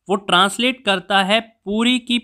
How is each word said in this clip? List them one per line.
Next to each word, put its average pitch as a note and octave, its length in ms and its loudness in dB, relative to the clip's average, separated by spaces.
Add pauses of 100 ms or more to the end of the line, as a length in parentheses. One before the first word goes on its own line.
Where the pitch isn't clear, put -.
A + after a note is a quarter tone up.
वो G3 80 0
ट्रांसलेट G3+ 680 0
करता G3 380 0
है G#3 180 0
पूरी A3+ 580 -2
की A#3+ 260 -4